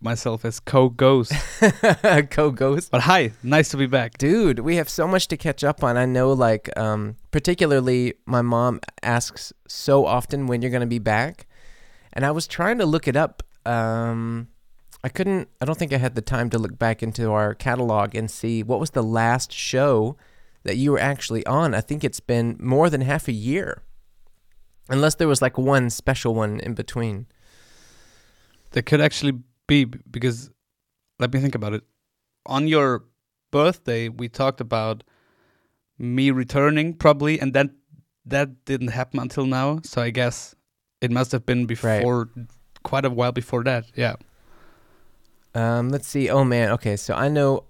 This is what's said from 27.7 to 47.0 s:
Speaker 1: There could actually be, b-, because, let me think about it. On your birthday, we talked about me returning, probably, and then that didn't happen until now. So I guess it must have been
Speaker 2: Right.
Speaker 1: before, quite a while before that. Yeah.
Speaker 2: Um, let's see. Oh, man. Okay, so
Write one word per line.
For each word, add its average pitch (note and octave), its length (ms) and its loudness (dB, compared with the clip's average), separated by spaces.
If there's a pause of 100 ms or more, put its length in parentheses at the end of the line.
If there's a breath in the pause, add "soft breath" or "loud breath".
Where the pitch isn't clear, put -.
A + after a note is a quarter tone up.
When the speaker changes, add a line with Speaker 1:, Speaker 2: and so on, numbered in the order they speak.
Speaker 1:
There B2+ 120 -2
could D3 200 2
actually C#3+ 300 0 (340)
be, C#3+ 180 4
b-, B2 160 -8 (100)
because, A#2+ 380 -4 (680)
let B2 120 0
me C3 100 0
think C#3 140 0
about G#2+ 200 -4
it. G#2+ 100 -8 (600)
On C#3 200 0
your C#3+ 380 2 (460)
birthday, C#3 580 0
we A#2+ 220 -10
talked C3+ 320 -2
about A2 420 -2 (960)
me B2+ 320 0
returning, C#3+ 640 0
probably, D3+ 440 4
and C3+ 140 -2
then C#3 220 2 (500)
that C3+ 400 -4
didn't B2+ 240 -4
happen B2+ 320 -4
until B2+ 240 -4
now. C3+ 380 -2
So - 180 -6
I A#2+ 80 -2
guess A#2+ 460 -4 (480)
it B2 80 -2
must B2 220 0
have B2 120 -4
been B2 220 0
Speaker 2:
Right. A2+ 320 0
Speaker 1:
before, A#2+ 320 0 (520)
quite C#3 220 -2
a C3+ 60 0
while B2 220 0
before B2 320 -4
that. B2 200 -2 (100)
Yeah. A#2+ 200 -2 (1400 soft breath)
Speaker 2:
Um, A#2 360 0
let's C#3 180 -6
see. C#3 220 -2
Oh, C#3 120 4
man. A#2+ 280 2
Okay, A2 260 -2
so - 160 -6